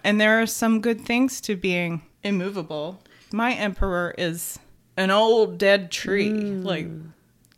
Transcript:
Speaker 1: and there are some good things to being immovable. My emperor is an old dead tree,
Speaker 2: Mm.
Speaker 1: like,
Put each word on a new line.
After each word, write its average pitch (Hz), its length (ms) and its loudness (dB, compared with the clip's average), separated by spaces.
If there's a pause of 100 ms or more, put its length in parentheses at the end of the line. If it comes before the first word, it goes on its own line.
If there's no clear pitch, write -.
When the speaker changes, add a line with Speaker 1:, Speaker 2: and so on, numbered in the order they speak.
Speaker 1:
and 208 160 2
there 214 220 4
are 226 60 2
some 226 340 0
good 226 240 0
things 254 380 0
to 214 120 -2
being 175 460 -2 (240)
immovable. 185 800 -4 (300)
My 233 200 0
emperor 185 640 -2
is 170 420 -4 (380)
an 190 140 2
old 214 480 4
dead 196 320 4
tree, 202 400 0
Speaker 2:
Mm. 208 340 -4
Speaker 1:
like, 180 220 -2 (720)